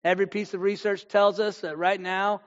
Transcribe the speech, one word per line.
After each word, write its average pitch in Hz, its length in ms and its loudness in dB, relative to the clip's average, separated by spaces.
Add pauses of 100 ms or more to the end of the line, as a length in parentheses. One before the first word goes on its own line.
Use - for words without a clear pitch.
Every 185 240 2
piece 208 260 -6
of 180 60 -6
research 202 480 -2
tells 202 320 4
us 208 200 -2
that 156 160 -8
right 185 240 0
now 190 460 -2